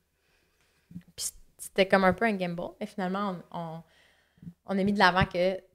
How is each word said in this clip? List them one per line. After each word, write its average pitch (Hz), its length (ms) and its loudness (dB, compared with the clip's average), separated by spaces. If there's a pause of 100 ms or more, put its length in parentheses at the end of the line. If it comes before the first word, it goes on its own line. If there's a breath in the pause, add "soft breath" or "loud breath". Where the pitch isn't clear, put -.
(1160)
Puis - 120 -10 (320)
c'était - 280 0
comme 196 180 2
un 185 80 6
peu 180 120 -2
un 220 100 2
gamble, 175 460 -6
mais 214 60 -8
finalement, 190 500 -6 (160)
on, 175 60 -10
on, 165 240 -10 (840 soft breath)
on 196 120 -2
a 190 60 2
mis 202 80 2
de 202 60 -2
l'avant 185 260 6
que 185 360 0 (140)